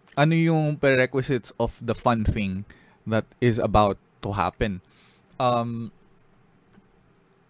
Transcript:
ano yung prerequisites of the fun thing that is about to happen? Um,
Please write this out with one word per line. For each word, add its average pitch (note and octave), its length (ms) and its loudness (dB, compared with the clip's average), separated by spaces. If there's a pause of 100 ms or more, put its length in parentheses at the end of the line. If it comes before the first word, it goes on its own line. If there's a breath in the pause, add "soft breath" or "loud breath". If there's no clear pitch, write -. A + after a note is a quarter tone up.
(180)
ano D#3 160 4
yung D#3+ 400 2
prerequisites C3 880 0
of - 160 -4
the A2+ 160 -6
fun A2+ 320 0
thing G2 400 -2 (400 loud breath)
that A2 320 -2
is A#2+ 240 2
about G#2 400 2 (240)
to G2+ 80 -4
happen? F#2 480 -4 (560 soft breath)
Um, A#2 560 -4 (1600)